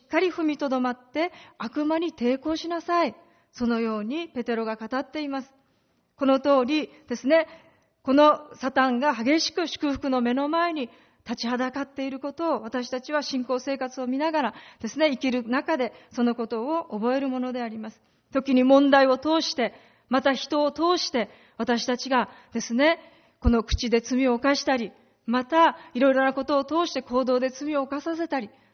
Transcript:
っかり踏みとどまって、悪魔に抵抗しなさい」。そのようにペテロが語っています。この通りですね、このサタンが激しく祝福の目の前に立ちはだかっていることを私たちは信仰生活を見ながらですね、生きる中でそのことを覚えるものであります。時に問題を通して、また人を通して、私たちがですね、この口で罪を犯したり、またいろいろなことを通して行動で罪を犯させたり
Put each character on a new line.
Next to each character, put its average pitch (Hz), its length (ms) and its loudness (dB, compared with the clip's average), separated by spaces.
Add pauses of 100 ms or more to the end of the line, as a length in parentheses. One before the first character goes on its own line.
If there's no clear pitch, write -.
っ - 40 -20
か 311 120 0
り 359 100 2
踏 330 120 -4
み 302 160 0
と 285 100 -2
ど 254 120 0
ま 247 100 0
っ - 200 -12
て、 330 220 -2 (240)
悪 294 300 -4
魔 320 120 0
に 339 140 -2
抵 247 260 0
抗 311 180 -2
し 330 120 -8
な 339 140 -4
さ 339 240 0
い」。 220 80 -6 (420)
そ 247 100 -2
の 233 140 0
よ 220 200 -2
う 208 40 -6
に 311 240 -6
ペ 247 160 -8
テ 240 100 -2
ロ 226 120 -2
が 220 100 -6
語 226 220 -6
っ 277 120 -6
て 311 120 -6
い 294 60 -6
ま 269 120 -6
す。 - 100 -16 (640)
こ 277 100 -2
の 269 140 4
通 269 260 4
り 294 240 -2 (180)
で 240 80 -6
す - 100 -8
ね、 320 220 4 (540)
こ 262 100 -2
の 294 440 6
サ 262 140 -4
タ 262 200 2
ン 240 100 -2
が 285 140 2
激 254 260 2
し - 140 -4
く 349 120 -2
祝 285 280 -2
福 269 160 -4
の 254 100 2
目 240 140 0
の 277 140 -2
前 330 260 0
に 262 160 -6 (340)
立 - 180 -8
ち 233 60 -4
は 247 80 -2
だ 254 160 -2
か 277 100 -6
っ 277 40 -8
て 269 200 -8
い 269 40 -6
る 262 100 -10
こ 285 140 -8
と 320 240 -2
を 214 40 -8
私 247 280 -6
た 254 100 -4
ち 302 140 -10
は 294 80 0
信 254 240 -4
仰 254 120 -2
生 269 200 -4
活 254 240 -8
を 254 40 -6
見 254 120 -4
な 311 120 -2
が 311 120 0
ら 220 120 -4 (260)
で 226 80 -8
す 240 100 -10
ね、 311 120 4
生 269 60 -4
き 262 140 -2
る 240 180 -4
中 302 300 -2
で 247 160 -4 (160)
そ 247 120 -2
の 240 120 2
こ 233 120 -6
と 226 200 -4
を 320 240 -2
覚 233 260 -2
え 277 40 0
る 269 100 -2
も 254 100 -4
の 254 140 -4
で 247 80 -6
あ 233 60 -6
り 220 100 -12
ま 220 100 -10
す。 - 100 -18 (320)
時 269 240 0
に 254 80 6
問 277 280 8
題 269 160 8
を 262 100 4
通 311 240 0
し - 160 -4
て、 233 160 -2 (380)
ま 262 100 2
た 269 140 2
人 - 280 -2
を 294 80 2
通 330 280 0
し - 120 -4
て、 226 200 -2 (260)
私 233 300 -2
た 247 100 0
ち 247 140 -8
が 247 180 0 (240)
で 233 80 -6
す 233 140 -6
ね、 311 260 4 (400)
こ - 80 4
の 233 160 4
口 - 240 -2
で 233 120 4
罪 254 280 0
を 240 60 4
犯 254 200 0
し 277 100 -6
た 277 120 2
り、 226 160 -6 (320)
ま 247 220 -2
た 320 320 4 (160)
い - 60 -2
ろ 269 100 6
い 269 40 4
ろ 262 100 4
な 269 100 2
こ 269 100 -4
と 285 140 2
を 277 60 0
通 320 220 0
し 330 60 -8
て 269 80 -4
行 247 240 -2
動 254 160 2
で 262 80 0
罪 294 280 -6
を 277 60 0
犯 277 200 -6
さ 330 140 -4
せ 330 120 -4
た 294 100 -2
り 220 120 -8 (240)